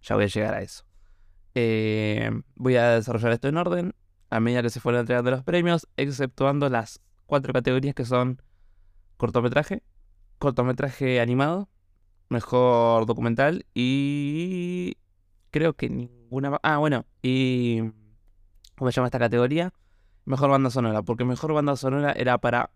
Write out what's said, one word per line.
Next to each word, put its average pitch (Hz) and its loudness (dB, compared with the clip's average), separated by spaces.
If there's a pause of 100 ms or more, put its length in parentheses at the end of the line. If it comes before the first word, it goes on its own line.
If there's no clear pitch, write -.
Ya - -4
voy 104 2
a - 0
llegar 107 -2
a 104 -6
eso. - -16 (720)
Eh, 110 0 (260)
voy 127 2
a 120 4
desarrollar 117 2
esto 117 -2
en 147 -2
orden, 175 -2 (340)
a 113 0
medida 120 2
que 120 0
se 117 -10
fueron 120 2
entregando 123 0
los 131 -2
premios, 170 0
exceptuando 139 0
las 117 -4 (260)
cuatro 135 -2
categorías 131 0
que 135 -4
son 123 0 (760)
cortometraje, 123 0 (580)
cortometraje 127 0
animado, 139 0 (600)
mejor 120 2
documental 120 0
y 151 -4 (520)
creo 151 2
que - -4
ninguna 120 -6
ma-, 147 -2
ah, 151 2
bueno, 147 2 (180)
y... 127 0 (960)
¿cómo 127 -2
se - -2
llama 123 2
esta 120 -4
categoría? 123 0 (520)
Mejor 139 2
banda 135 4
sonora, 113 0
porque 120 -2
mejor 127 -2
banda 147 0
sonora 139 -2
era 123 0
para 120 0